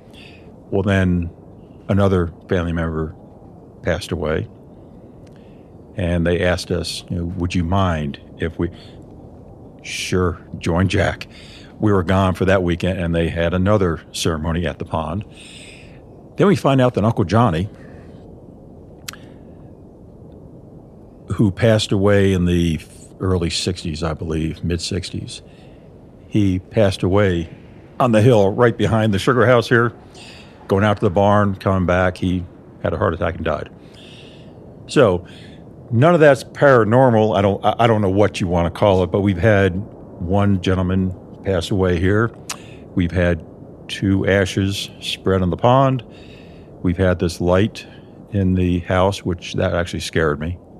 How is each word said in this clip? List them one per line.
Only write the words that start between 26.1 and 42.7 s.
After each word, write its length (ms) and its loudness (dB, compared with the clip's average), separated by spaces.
he 300 0
passed 440 0
away 460 0
on 120 2
the 100 4
hill 300 6
right 240 2
behind 360 0
the 60 0
sugar 280 2
house 220 4
here, 240 2
going 160 2
out 140 2
to 80 -10
the 40 2
barn, 460 2
coming 300 0
back. 300 0
He 280 -4
had 100 -2
a 40 -4
heart 180 -2
attack 220 -4
and 80 -8
died. 260 -6
So 400 2
none 240 4
of 60 6
that's 240 6
paranormal. 920 4
I 60 2
don't, 220 2
I, 160 2
I 60 4
don't 140 4
know 100 0
what 300 2
you 60 -2
wanna 240 0
call 320 2
it, 60 0
but 120 -2
we've 180 0
had 320 4
one 420 0
gentleman 520 0
pass 260 -2
away 280 0
here. 320 0